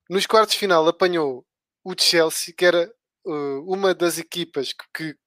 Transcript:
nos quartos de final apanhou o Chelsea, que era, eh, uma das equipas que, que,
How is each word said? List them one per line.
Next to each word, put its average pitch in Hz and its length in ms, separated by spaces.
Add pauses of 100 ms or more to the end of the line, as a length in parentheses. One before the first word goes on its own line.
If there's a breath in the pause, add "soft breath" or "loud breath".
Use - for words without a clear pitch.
(100)
nos 190 160
quartos 220 280
de - 60
final 170 280
apanhou 165 580 (380)
o 185 140
Chelsea, 165 580
que 175 80
era, 170 280 (340)
eh, 143 380
uma 190 300
das 165 240
equipas 160 540
que, - 120 (100)
que, 160 320